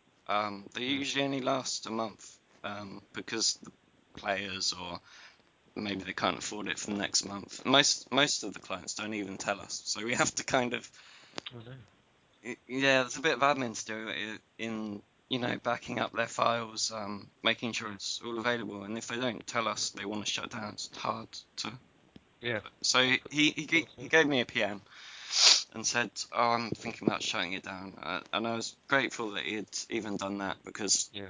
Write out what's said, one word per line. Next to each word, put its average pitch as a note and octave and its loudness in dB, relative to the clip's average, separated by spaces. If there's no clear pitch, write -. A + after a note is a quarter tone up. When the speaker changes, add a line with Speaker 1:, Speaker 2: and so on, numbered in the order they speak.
Speaker 1:
Um, G2+ 0
they G#2+ -4
Speaker 2:
Hmm. C3+ 0
Speaker 1:
usually C#3 0
only C#3 0
last C3 -2
a - -6
month, A2 -6
um, G2+ -8
because A2+ 0
the - -20
players, F#2+ -2
or F2 -8
maybe G2+ -4
they F#2 -6
can't F#2 2
afford G#2 -6
it F2+ -2
for - -4
the G#2 0
next - 0
month. G2 -10
Most, C3+ 4
most C3+ 2
of G2 -6
the - -12
clients - -8
don't G#2+ -4
even F#2+ -4
tell G2+ -2
us, - -8
so G#2+ -4
we A#2+ 0
have D3+ 2
to - -4
kind B2 2
of A#2 -4
Speaker 2:
Oh, A#2+ -12
no. B2 -14
Speaker 1:
y-, A#2+ -6
yeah, C3+ 6
there's B2 -4
a C#3 -6
bit D3+ 4
of A#2+ 0
admin C3+ 4
to - -6
do A2 -6
i-, G2+ -4
in, G#2+ -4
you C3 0
know, A#2+ 0
backing B2 -2
up A2+ 0
their A2+ 0
files, A#2 0
um, G#2 -6
making A2+ 4
sure A2 -4
it's - -6
all A#2 -4
available, A2 0
and G#2+ -6
if A2+ -8
they A#2+ -4
don't A#2+ -2
tell A2+ 0
us - -2
they G#2 -8
wanna G#2 -2
shut - -2
down, A2 -6
it's - -10
hard A2+ -2
to G#2+ -4
Speaker 2:
Yeah. A#2 0
Speaker 1:
So - 8
he, B2+ 6
he, D3+ 6
he, - -4
he D#3+ 4
Speaker 2:
Okay. - -10
Speaker 1:
gave D#3+ 8
me C#3 4
a A2+ 2
P A#2+ 0
M G2+ 0
and A2 -6
said, A#2+ 2
"Oh, A#2 4
I'm A#2 2
thinking - -4
about - 0
shutting F#2+ -2
it F#2 -8
down," F#2+ -10
uh, F2 -4
and A2 0
I A#2 0
was A2+ -4
grateful A#2+ 2
that F#2+ -4
he G#2+ -2
had G2+ -4
even G#2 -2
done G2 -2
that, G2 -2
because - 0
Speaker 2:
Yeah. G2+ -10